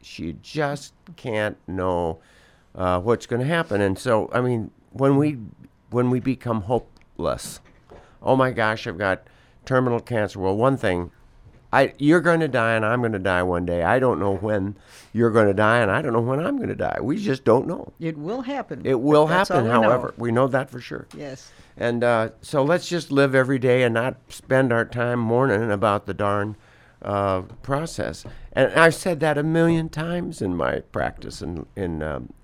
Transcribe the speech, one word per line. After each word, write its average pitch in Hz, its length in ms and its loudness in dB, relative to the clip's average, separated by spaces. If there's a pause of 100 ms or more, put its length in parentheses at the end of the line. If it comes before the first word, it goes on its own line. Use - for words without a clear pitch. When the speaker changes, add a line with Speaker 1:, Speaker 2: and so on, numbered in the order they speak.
Speaker 1:
she 82 400 -10
just 143 500 -8 (220)
can't 107 420 -4 (100)
know, 87 520 -2 (560)
uh, 90 260 -2
what's 117 240 -2
gonna 123 200 -4
happen. 160 360 -2
And 95 160 0
so, 110 340 0
I 123 100 0
mean, 120 280 -2 (220)
when 135 260 2
we, 147 220 0 (500)
when 123 220 0
we 127 80 0
become 120 420 -4
hopeless, - 1000 -6 (600)
"Oh - 140 2
my 131 160 2
gosh, 110 340 -2
I've 92 140 -8
got 95 240 -2 (420)
terminal 127 340 2
cancer." 107 400 -4
Well, 95 160 0
one 127 220 2
thing, 90 340 -2 (600)
I, 131 260 4
you're 156 220 4
gonna 165 260 2
die 113 280 0
and 110 100 0
I'm 120 160 2
gonna 110 180 0
die 90 240 2
one 90 220 0
day. 85 180 0
I 107 160 4
don't 120 200 2
know 98 160 0
when 101 400 -4 (380)
you're 117 180 4
gonna 104 220 6
die 107 260 4
and 104 120 2
I 117 100 0
don't 135 120 -4
know 117 80 2
when 127 180 -2
I'm 277 180 -2
gonna 143 180 -4
die. 50 260 -4
We 131 160 -2
just 196 260 -4
don't 120 240 6
know. - 320 -10
Speaker 2:
It 160 180 -6
will 185 240 -8
happen. 240 440 -8
Speaker 1:
It 131 160 2
will 151 260 6
Speaker 2:
That's 180 220 2
Speaker 1:
happen, 135 180 2
Speaker 2:
all 120 80 2
we 113 100 6
know. 107 40 6
Speaker 1:
however. 123 280 0
We 117 140 -2
know 123 160 4
that 127 240 -2
for 123 80 -12
sure. - 360 -12
Speaker 2:
Yes. 143 360 -14 (260)
Speaker 1:
And, 120 260 0
uh, 117 260 2 (120)
so 139 220 0
let's 165 260 0
just 170 220 -4
live 139 240 4
every 131 240 4
day 127 240 4
and 117 100 2
not 123 220 -2 (140)
spend 131 440 0
our 113 120 2
time 120 340 -2
mourning 117 520 2
about 104 360 0
the 98 80 -6
darn, 104 400 -2 (480)
uh, 101 380 0 (200)
process. - 640 -6 (280)
And 127 200 2
I've 160 220 6
said 170 260 -2
that 151 160 2
a 147 60 -2
million 165 460 2
times 170 520 -6
in 92 160 -2
my 67 220 -2 (120)
practice - 500 -8
in, 82 240 -8 (100)
in, 85 280 -4
um, 67 300 -8 (100)